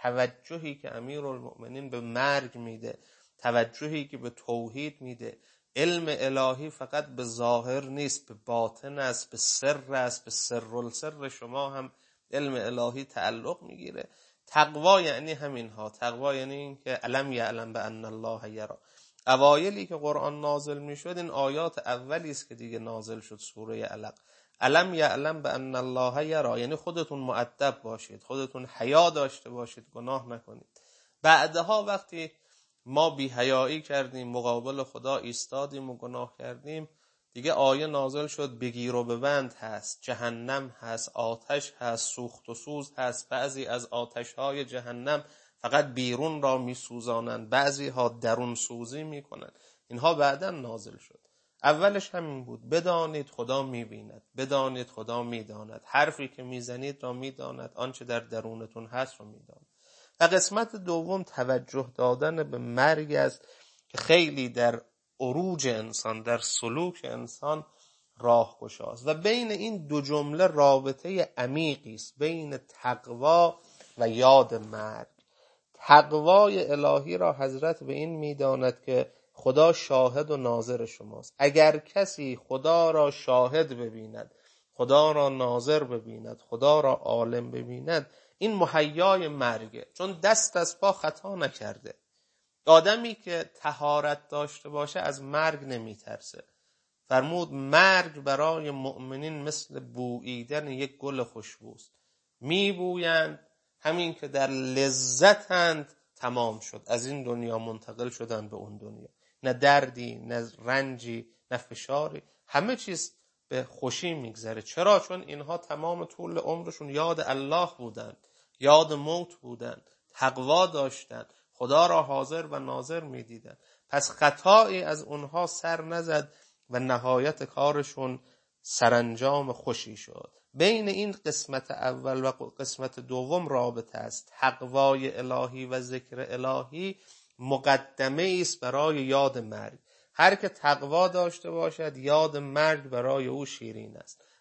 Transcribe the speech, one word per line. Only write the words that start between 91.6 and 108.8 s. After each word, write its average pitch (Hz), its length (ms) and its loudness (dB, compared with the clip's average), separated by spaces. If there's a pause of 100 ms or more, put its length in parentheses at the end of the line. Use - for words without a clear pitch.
آدمی 208 480 8
که 170 400 -6
طهارت 147 760 -2
داشته 147 400 -8
باشه 147 320 -6
از 139 220 -4
مرگ 151 420 0
نمیترسه. 113 800 -12 (640)
فرمود 156 440 0
مرگ 156 680 4
برای 147 500 0
مؤمنین 135 720 -8
مثل 143 380 -8
بوییدن 123 880 -8
یک 135 300 -8
گل 135 240 -4
خوشبوست. - 680 -16 (480)
میبویند، 175 1080 -2 (340)
همین 165 340 -2
که 143 140 -10
در 135 220 0
لذتند 139 1400 2 (240)
تمام 120 440 -2
شد، - 260 -14
از 120 200 0
این 139 160 -6
دنیا 120 360 -4
منتقل 113 500 -8
شدن 113 400 -8
به 107 80 -12
اون 104 200 -14
دنیا. 107 320 -18 (340)